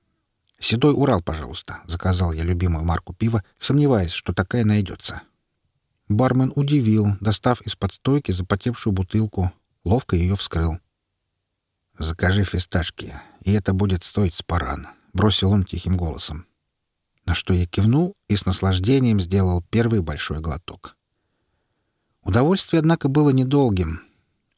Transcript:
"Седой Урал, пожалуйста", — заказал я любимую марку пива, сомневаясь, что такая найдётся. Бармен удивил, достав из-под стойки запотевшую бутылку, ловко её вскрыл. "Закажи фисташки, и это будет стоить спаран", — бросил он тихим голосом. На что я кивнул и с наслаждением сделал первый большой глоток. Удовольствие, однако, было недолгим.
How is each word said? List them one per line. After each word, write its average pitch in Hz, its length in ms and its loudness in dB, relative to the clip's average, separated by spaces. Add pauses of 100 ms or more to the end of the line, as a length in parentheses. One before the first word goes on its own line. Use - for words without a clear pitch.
(600)
"Седой 131 340 2
Урал, 127 280 2
пожалуйста", — - 680 -10
заказал 87 440 0
я 80 120 -6
любимую 85 420 -2
марку 85 280 -4
пива, 113 300 -2 (140)
сомневаясь, 131 560 2
что - 200 -6
такая 117 300 -2
найдётся. - 600 -2 (840)
Бармен 127 480 2
удивил, 110 640 2
достав 107 440 0
из-под - 280 -4
стойки 139 400 -2
запотевшую 101 640 -2
бутылку, 95 580 -2 (320)
ловко 95 320 0
её 90 220 0
вскрыл. 82 420 -2 (1160)
"Закажи 90 480 0
фисташки, - 680 -4 (280)
и 101 100 0
это 104 220 2
будет 95 320 0
стоить 101 300 -2
спаран", — 71 520 -6 (260)
бросил 98 380 2
он 101 140 2
тихим 90 320 -4
голосом. 80 500 -6 (800)
На 82 100 0
что - 180 -2
я 87 120 2
кивнул 131 500 2 (120)
и 104 80 2
с - 100 -2
наслаждением 98 760 2
сделал 90 500 0
первый 113 320 2
большой 78 380 -6
глоток. - 580 -10 (1200)
Удовольствие, 151 580 2
однако, 156 280 2
было 147 220 4
недолгим. 127 720 2 (560)